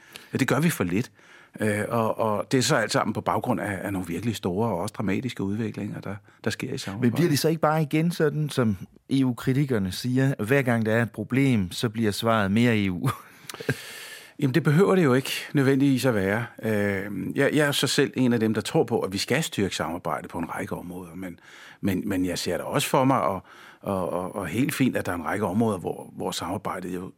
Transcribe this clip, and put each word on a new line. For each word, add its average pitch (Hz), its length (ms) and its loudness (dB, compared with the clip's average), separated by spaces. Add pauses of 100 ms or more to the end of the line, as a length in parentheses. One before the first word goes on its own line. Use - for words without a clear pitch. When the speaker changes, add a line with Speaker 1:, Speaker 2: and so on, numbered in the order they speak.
(320)
Speaker 1:
Ja, - 60 -2
det 127 100 0
gør 147 120 2
vi 165 100 4
for - 140 0
lidt. 90 260 0 (500)
Øh, 107 280 0
og, 113 300 0
og 107 340 -2
det 135 60 4
er 123 40 2
så 151 140 2
alt 107 160 0
sammen 120 220 0
på - 60 -6
baggrund 98 400 0
af, 95 220 -4
af 101 100 -4
nogle 92 160 -4
virkelig 95 280 -4
store 104 320 -2
og 90 100 -2
også 98 140 -6
dramatiske 110 500 -4
udviklinger, 104 580 -4
der, 98 140 -8 (300)
der 117 60 0
sker - 220 -6
i - 60 -6
samarbejdet. 110 340 0
Speaker 2:
Men - 40 -2
bliver 170 140 4
det 139 80 2
så 160 100 2
ikke 160 120 0
bare 156 220 2
igen 156 280 2
sådan, 151 400 0
som 110 260 2 (340)
E 135 140 4
U-kritikerne 127 680 0
siger, 131 420 2 (100)
hver 135 180 4
gang 117 240 2
der 107 60 2
er 117 100 4
et 104 80 0
problem, 120 640 2
så - 160 -2
bliver 107 220 0
svaret 110 400 2
mere 113 340 4
E 95 80 0
U? 87 160 -2
<laughs> - 1300 -10
Speaker 1:
Jamen, 135 160 2
det 160 80 4
behøver 185 320 6
det 185 100 6
jo 127 100 6
ikke 139 160 0 (220)
nødvendigvis 135 520 4
at 123 100 4
være. 104 320 0 (160)
Øh, 101 480 0 (240)
jeg, 139 180 2
jeg 147 140 4
er 143 60 0
så - 140 0
selv 131 300 2
en 123 160 4
af 117 80 2
dem, 110 140 2
der 110 60 -2
tror 147 240 2
på, 113 160 0
at 95 120 -4
vi 98 60 -4
skal 143 240 0
styrke 98 340 -2
samarbejdet 80 540 -4
på - 80 -8
en 80 160 -6
række - 220 -6
områder, 85 380 -12
men, 90 260 -12 (400)
men, 98 280 -2
men 92 180 0
jeg 85 120 -2
ser 87 180 -2
da - 60 -4
også - 260 -2
for 139 160 4
mig, 135 180 4
og, 95 200 -2 (380)
og, 92 320 -2
og, 90 240 -4
og 95 100 -6
helt 113 280 -2
fint, 117 220 2
at 101 100 -4
der 95 60 -4
er 87 40 -4
en 80 80 -8
række 95 220 -2
områder, 104 320 0
hvor, - 380 -8
hvor 95 140 -6
samarbejdet 90 640 -6
jo 90 240 -8